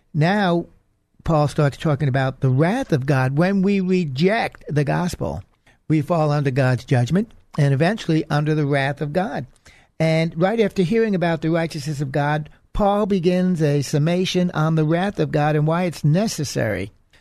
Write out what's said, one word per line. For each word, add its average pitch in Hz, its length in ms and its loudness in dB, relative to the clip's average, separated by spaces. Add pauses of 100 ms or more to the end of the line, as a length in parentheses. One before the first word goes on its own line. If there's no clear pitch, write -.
(140)
now 170 500 2 (600)
Paul 147 240 2
starts 139 280 0
talking 147 320 -2
about 135 320 -2
the 135 80 2
wrath 170 420 0
of 131 140 0
God. 135 320 0
When 190 240 2
we 196 200 2
reject 180 840 0
the 147 180 0
gospel, 156 580 -4 (460)
we 156 120 2
fall 156 300 0
under 147 200 0
God's 127 360 0
judgment 143 440 0 (280)
and 143 160 4
eventually 165 560 0
under 151 240 0
the 151 100 0
wrath 139 380 -2
of 147 100 -6
God. 180 320 -4 (560)
And 160 400 0
right 214 180 2
after 190 260 2
hearing 220 300 2
about 165 280 0
the 160 80 0
righteousness 156 500 -4
of 131 120 -6
God, 151 360 -2 (240)
Paul 202 340 2
begins 180 540 0
a 143 220 2
summation 175 720 0
on 160 240 0
the 156 80 2
wrath 175 340 -2
of 143 140 -2
God 151 240 2
and 151 100 2
why 165 160 0
it's 170 220 -4
necessary. 135 880 -2 (280)